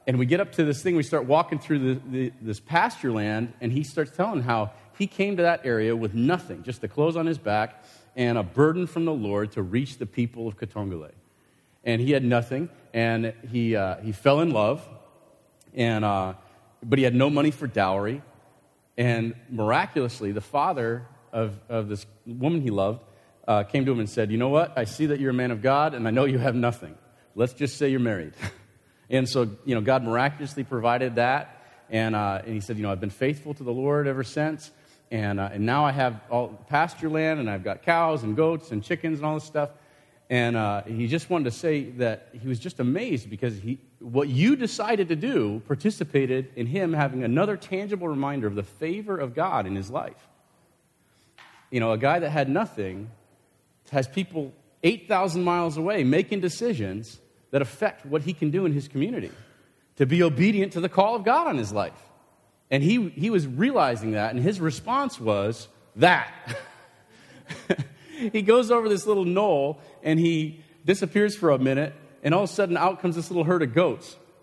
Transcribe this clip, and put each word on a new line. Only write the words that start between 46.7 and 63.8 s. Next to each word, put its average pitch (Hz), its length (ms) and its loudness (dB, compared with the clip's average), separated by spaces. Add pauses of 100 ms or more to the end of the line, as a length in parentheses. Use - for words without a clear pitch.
having 135 320 0
another 175 320 2
tangible 190 520 -6
reminder 139 380 -2
of 101 100 -2
the 101 60 -2
favor 190 540 -6
of 131 180 -4
God 156 320 0
in 95 80 -4
his 98 160 -6
life. - 380 -8 (1400)
You 123 100 0
know, 113 120 2
a 110 60 0
guy 139 200 2
that 165 100 -2
had 147 220 0
nothing 107 600 -4 (800)
has 135 160 0
people 160 460 -6 (300)
eight 208 260 2
thousand 185 360 0
miles 175 340 0
away 175 260 0
making 185 360 2
decisions 131 800 -4 (320)
that 139 120 2
affect - 420 -4
what 147 160 0
he 170 140 -4
can 151 160 0
do 185 160 0
in 160 80 2
his 139 140 -4
community 180 420 -4 (640)
to 143 80 4
be 170 180 4
obedient 185 520 4
to 170 60 -4
the 180 100 0
call 208 240 4
of 214 100 -4
God 294 220 4
on 254 100 0
his 107 160 -4
life. 101 260 -4 (720)
And 135 120 2
he, 202 260 2
he 175 220 -2
was 180 160 2
realizing 131 640 0